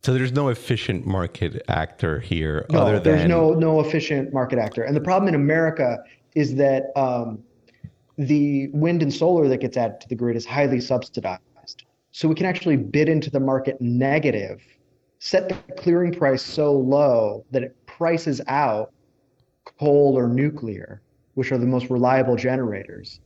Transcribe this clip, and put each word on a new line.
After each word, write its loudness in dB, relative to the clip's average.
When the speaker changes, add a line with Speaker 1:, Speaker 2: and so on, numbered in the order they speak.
Speaker 1:
So 0
there's 0
no 0
efficient -4
market -4
actor -2
here -2
Speaker 2:
No, 4
Speaker 1:
other 4
Speaker 2:
there's 4
Speaker 1:
than 4
Speaker 2:
no, 4
no 2
efficient -2
market -2
actor. -2
And -2
the 2
problem 0
in 2
America 0
is 0
that, 2
um, -2
the 0
wind 2
and 0
solar 4
that 2
gets -4
added -2
to -20
the -4
grid -2
is -6
highly 0
subsidized. -8
So -2
we 2
can -2
actually 0
bid 2
into 0
the -2
market -2
negative, 0
set -2
the -4
clearing 0
price 0
so 0
low 2
that -2
it -12
prices -2
out -2
coal 4
or 2
nuclear, -4
which -2
are 0
the 2
most 0
reliable 2
generators -6